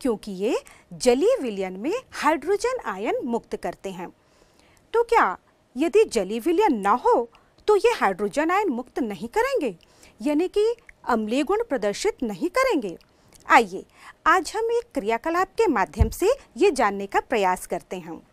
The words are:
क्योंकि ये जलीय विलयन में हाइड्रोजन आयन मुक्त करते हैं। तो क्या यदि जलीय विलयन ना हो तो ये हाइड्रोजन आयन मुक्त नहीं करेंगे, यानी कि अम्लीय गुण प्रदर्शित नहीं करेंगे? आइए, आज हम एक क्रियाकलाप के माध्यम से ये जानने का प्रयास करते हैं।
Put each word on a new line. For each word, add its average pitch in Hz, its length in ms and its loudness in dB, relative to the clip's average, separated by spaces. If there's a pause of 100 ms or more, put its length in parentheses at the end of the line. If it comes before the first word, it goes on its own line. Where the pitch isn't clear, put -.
क्योंकि 214 320 -4
ये 208 240 -2 (340)
जलीय 254 500 2
विलयन 190 380 -6
में 285 140 -4 (200)
हाइड्रोजन 359 760 -2
आयन 226 380 -4
मुक्त 233 320 -6
करते 190 340 -10
हैं। 175 180 -12 (840)
तो 466 120 4
क्या 269 320 2 (380)
यदि 339 300 4
जलीय 208 360 -4
विलयन 330 380 2
ना 196 200 2
हो 381 300 2 (380)
तो 415 100 6
ये 453 180 4
हाइड्रोजन 208 560 0
आयन 403 200 2
मुक्त 247 280 -6
नहीं 208 300 -6
करेंगे, 427 460 0 (460)
यानी 294 260 0
कि 427 260 0 (340)
अम्लीय 233 360 0
गुण 415 200 0
प्रदर्शित 254 600 -2
नहीं 208 280 -4
करेंगे? 339 460 0 (500)
आइए, 220 360 2 (440)
आज 339 280 2
हम 453 160 -2
एक 466 220 -4
क्रियाकलाप 302 640 -2
के 453 120 2
माध्यम 226 420 2
से 370 180 0 (280)
ये 359 140 4
जानने 202 360 -2
का 392 140 -2
प्रयास 190 460 0
करते 185 300 -8
हैं। 165 240 -12 (120)